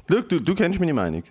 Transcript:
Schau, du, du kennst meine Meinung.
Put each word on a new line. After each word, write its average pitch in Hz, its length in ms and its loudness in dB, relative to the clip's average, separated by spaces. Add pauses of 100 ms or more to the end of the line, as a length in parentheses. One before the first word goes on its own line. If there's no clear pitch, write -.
(100)
Schau, 208 100 4
du, 214 160 -2
du 165 180 0
kennst 190 240 0
meine 170 140 0
Meinung. 85 380 -2